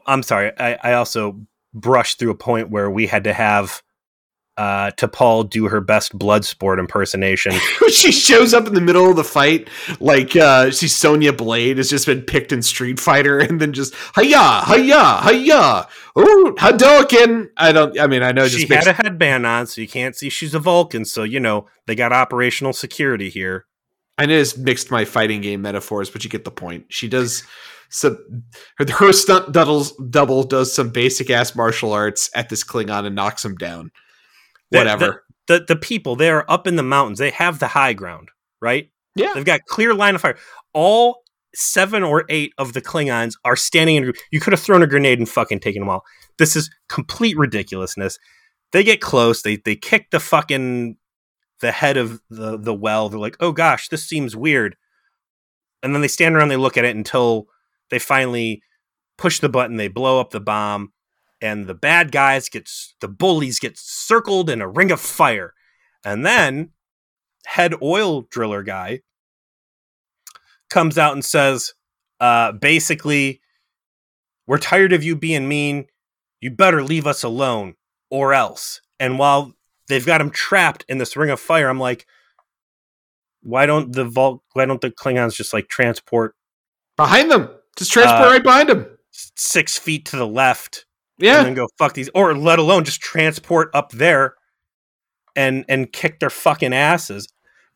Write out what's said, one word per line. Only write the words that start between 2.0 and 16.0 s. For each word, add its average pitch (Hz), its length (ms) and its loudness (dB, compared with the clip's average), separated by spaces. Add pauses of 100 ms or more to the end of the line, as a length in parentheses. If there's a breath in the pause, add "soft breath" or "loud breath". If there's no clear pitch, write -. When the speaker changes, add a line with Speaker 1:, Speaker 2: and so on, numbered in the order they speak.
Speaker 1:
through 117 140 -2
a 107 60 -6
point 113 340 -4
where 101 200 -4
we 104 160 -2
had 104 180 -2
to 107 80 -2
have, 104 500 -2 (760)
uh, 101 340 -4
T'Pol 113 580 0
do 110 200 -2
her 104 120 -2
best 104 380 -2
Bloodsport 98 600 0
impersonation. 95 800 -2
Speaker 2:
<laughs> - 320 2
She - 220 4
shows 233 420 6
up 226 120 4
in 208 80 -2
the 180 60 2
middle 180 300 6
of 175 60 4
the 156 80 2
fight 156 440 0 (300 loud breath)
like, 135 380 2
uh, 135 340 8
she's 143 240 -2
Sonya 151 380 4
Blade, 120 460 -2
has 127 120 -2
just 143 160 -2
been 131 160 0
picked 143 300 -4
in 123 100 -2
Street 123 380 -4
Fighter, 143 400 2
and 156 200 0
then 151 120 0
just, 131 220 -6 (200 loud breath)
"Hi-ya, 208 480 6
hi-ya, 254 560 6
hi-ya, 208 680 4 (320 loud breath)